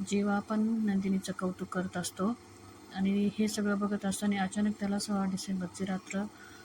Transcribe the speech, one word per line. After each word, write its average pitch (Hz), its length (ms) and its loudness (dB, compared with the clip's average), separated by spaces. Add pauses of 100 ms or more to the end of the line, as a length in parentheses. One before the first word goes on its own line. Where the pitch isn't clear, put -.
जीवा 202 300 4
पण 214 220 0 (240)
नंदिनीचं 190 540 2
कौतुक 185 280 -2
करत 185 300 -4
असतो 190 380 0 (600)
आणि 196 340 4 (100)
हे 214 80 4
सगळं 202 320 0
बघत 202 260 0
असताना 196 380 2
अचानक 208 360 0
त्याला 202 200 0
सोळा 202 260 0
डिसेंबरची 190 600 -2
रात्र 190 380 -2 (420)